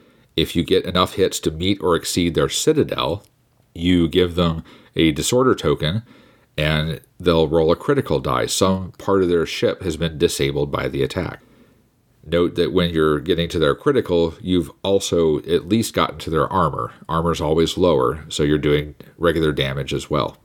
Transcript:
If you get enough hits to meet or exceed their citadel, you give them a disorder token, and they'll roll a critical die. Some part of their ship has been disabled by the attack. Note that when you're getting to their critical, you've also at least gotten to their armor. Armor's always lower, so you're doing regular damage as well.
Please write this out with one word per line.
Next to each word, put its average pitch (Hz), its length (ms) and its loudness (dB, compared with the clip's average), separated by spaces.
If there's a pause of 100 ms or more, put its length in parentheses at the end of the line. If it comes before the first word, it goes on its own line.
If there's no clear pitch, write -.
(360)
If 80 180 -2
you 85 100 2
get 90 200 2
enough 90 300 0
hits - 260 0
to 85 100 -2
meet 92 300 -2
or 85 160 2
exceed 85 380 -2
their 71 160 0
citadel, 92 760 -2 (500)
you 87 320 2
give 85 280 0
them 82 280 0 (340)
a 82 140 4
disorder 120 460 0
token, 78 480 -2 (520)
and 78 440 0 (180)
they'll 82 300 2
roll 80 240 4
a 82 40 2
critical 131 440 0
die. 64 260 -2
Some 95 460 0
part 98 320 0
of 87 40 0
their 85 160 2
ship - 380 -4
has 82 140 -4
been 80 220 -4
disabled 71 520 0
by 69 160 -4
the 67 160 -4
attack. 78 380 -4 (840)
Note 82 300 0
that 82 180 0
when 87 180 2
you're 78 280 2
getting 82 300 -2
to 90 100 -4
their 73 160 4
critical, 87 640 0
you've 90 300 0 (140)
also 85 540 2
at 82 280 -2
least 110 280 0
gotten 78 260 0
to - 100 -8
their 78 160 2
armor. 80 460 -2 (160)
Armor's 82 320 -2
always 80 360 2
lower, 76 520 0
so - 160 -2
you're 73 120 2
doing 73 380 0 (240)
regular 80 320 0
damage 69 420 -4
as - 160 -6
well. 71 360 -2